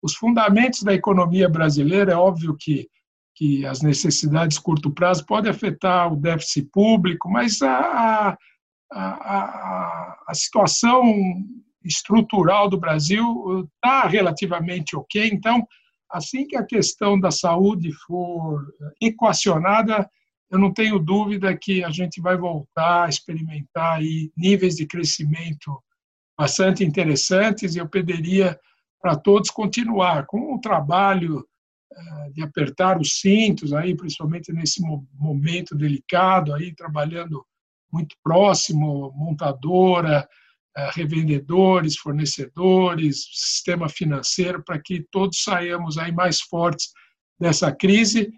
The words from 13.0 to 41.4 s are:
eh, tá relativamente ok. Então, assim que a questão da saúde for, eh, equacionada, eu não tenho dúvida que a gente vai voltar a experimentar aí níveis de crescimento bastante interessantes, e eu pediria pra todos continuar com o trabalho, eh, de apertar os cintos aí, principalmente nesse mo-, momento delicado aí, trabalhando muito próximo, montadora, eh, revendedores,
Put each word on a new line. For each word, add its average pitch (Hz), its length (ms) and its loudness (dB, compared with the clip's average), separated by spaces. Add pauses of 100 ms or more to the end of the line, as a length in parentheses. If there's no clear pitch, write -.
eh, 190 420 -4 (140)
tá 254 260 4
relativamente 175 880 -2
ok. 208 380 -2
Então, 226 320 2 (420)
assim 254 400 -6
que - 80 -8
a 247 80 -2
questão 202 560 0
da 185 120 2
saúde 175 600 0 (140)
for, 170 560 -6 (400)
eh, 226 60 2
equacionada, 208 1000 2 (440)
eu 185 80 2
não 196 120 4
tenho 214 280 0
dúvida 196 580 0
que 185 260 -2
a 170 60 -6
gente 175 320 -6
vai 180 160 0
voltar 170 680 0
a 165 40 -2
experimentar 160 880 -6
aí 160 400 -4
níveis 185 380 2
de 156 100 -4
crescimento 160 840 -6 (680)
bastante 190 460 2
interessantes, 185 920 0
e 175 40 -4
eu 170 100 -8
pediria 180 680 0 (460)
pra 170 140 0
todos 202 360 2
continuar 202 720 -2
com 262 300 -6
o 208 40 -6
trabalho, 170 840 0 (480)
eh, 156 400 -16
de 151 80 -10
apertar 160 580 0
os - 200 -2
cintos 196 520 2
aí, 160 240 -2
principalmente 160 560 -8
nesse 165 300 -4
mo-, 151 320 -6
momento 151 640 -4
delicado 156 800 0
aí, 165 180 -8
trabalhando 156 720 -8 (480)
muito 160 300 -6
próximo, 151 920 2
montadora, 156 1120 0 (480)
eh, 143 180 -6
revendedores, 160 1000 2